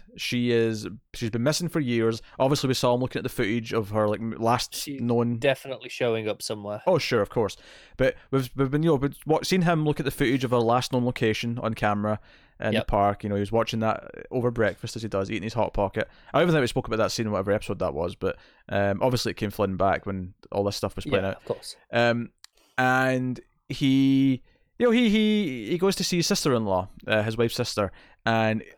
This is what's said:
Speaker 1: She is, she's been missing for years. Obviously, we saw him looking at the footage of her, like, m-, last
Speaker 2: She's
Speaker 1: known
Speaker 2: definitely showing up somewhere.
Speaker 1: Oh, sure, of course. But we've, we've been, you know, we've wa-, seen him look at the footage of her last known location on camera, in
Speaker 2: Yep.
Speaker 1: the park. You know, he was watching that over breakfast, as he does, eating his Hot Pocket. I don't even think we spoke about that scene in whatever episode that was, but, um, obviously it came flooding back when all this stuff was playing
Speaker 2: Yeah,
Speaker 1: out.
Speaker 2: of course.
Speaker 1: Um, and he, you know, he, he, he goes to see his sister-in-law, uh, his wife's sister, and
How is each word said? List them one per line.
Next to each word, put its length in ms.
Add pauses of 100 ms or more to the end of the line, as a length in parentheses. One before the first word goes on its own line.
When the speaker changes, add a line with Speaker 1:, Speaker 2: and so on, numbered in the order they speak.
(180)
Speaker 1:
She 340
is, 360 (260)
she's 160
been 140
missing 260
for 100
years. 420 (180)
Obviously, 280
we 60
saw 220
him 60
looking 180
at 40
the 60
footage 420
of 200
her, 180
like, 100
m-, 200
last 360
Speaker 2:
She's 240
Speaker 1:
known 380
Speaker 2:
definitely 520
showing 380
up 140
somewhere. 460
Speaker 1:
Oh, 100
sure, 240
of 80
course. 260 (420)
But 180 (160)
we've, 240
we've 160
been, 120
you 60
know, 60
we've 200 (100)
wa-, 180
seen 180
him 240
look 140
at 60
the 60
footage 320
of 80
her 60
last 340
known 140
location 540
on 160
camera, 440 (400)
in 140
Speaker 2:
Yep. 80
Speaker 1:
the 80
park. 340
You 60
know, 60
he 60
was 100
watching 300
that 220 (280)
over 200
breakfast, 440
as 80
he 40
does, 220
eating 140
his 100
Hot 200
Pocket. 340 (260)
I 60
don't 80
even 80
think 80
we 40
spoke 200
about 100
that 140
scene 160
in 40
whatever 200
episode 280
that 140
was, 220
but, 220 (320)
um, 320
obviously 300
it 60
came 140
flooding 260
back 280
when 280 (180)
all 120
this 120
stuff 200
was 100
playing 200
Speaker 2:
Yeah, 60
Speaker 1:
out. 60
Speaker 2:
of 80
course. 300 (180)
Speaker 1:
Um, 380 (460)
and 600 (300)
he, 720 (360)
you 60
know, 60
he, 180
he, 600
he 60
goes 200
to 60
see 140
his 100
sister-in-law, 600 (180)
uh, 160
his 140
wife's 180
sister, 360 (340)
and 380 (140)